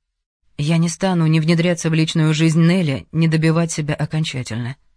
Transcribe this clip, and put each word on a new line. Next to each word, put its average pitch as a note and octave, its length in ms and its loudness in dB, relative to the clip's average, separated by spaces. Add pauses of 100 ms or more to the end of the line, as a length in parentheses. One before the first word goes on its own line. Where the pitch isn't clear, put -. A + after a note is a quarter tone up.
(580)
Я D#3+ 200 0
не E3+ 100 2
стану F3 380 0
ни D#3+ 140 2
внедряться E3+ 500 0
в D#3+ 40 0
личную D#3+ 400 2
жизнь D#3+ 260 2
Нелли, E3 520 2
ни E3 160 0
добивать D#3+ 420 0
себя D3+ 240 -4
окончательно. C3 840 -6 (200)